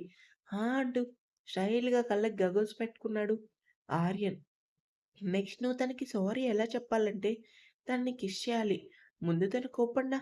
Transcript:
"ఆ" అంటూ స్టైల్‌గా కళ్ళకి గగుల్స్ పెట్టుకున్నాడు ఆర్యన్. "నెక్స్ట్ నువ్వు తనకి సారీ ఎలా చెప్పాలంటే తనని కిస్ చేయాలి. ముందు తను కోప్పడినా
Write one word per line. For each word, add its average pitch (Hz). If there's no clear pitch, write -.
"ఆ" 202
అంటూ 254
స్టైల్‌గా 240
కళ్ళకి 220
గగుల్స్ 196
పెట్టుకున్నాడు 214
ఆర్యన్. 185
"నెక్స్ట్ 196
నువ్వు 254
తనకి 254
సారీ 214
ఎలా 220
చెప్పాలంటే 220
తనని 247
కిస్ 196
చేయాలి. 220
ముందు 170
తను 247
కోప్పడినా 262